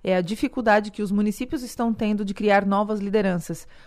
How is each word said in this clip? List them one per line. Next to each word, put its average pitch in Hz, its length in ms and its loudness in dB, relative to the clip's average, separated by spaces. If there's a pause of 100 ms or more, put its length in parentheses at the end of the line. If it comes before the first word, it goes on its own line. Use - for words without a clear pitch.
é 185 140 2
a - 20 2
dificuldade 214 720 0
que - 100 -8
os 202 120 -2
municípios 214 500 -2
estão 233 300 -4
tendo 214 320 -2
de 196 80 -4
criar 202 320 4
novas 208 340 0
lideranças. 196 640 -2 (220)